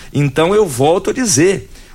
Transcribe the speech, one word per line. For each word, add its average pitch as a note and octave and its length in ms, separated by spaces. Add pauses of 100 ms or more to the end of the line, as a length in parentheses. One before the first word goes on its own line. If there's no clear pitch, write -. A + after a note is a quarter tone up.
(120)
Então D#3 440
eu G#3+ 100
volto D#3+ 460
a - 20
dizer: G3 560 (260)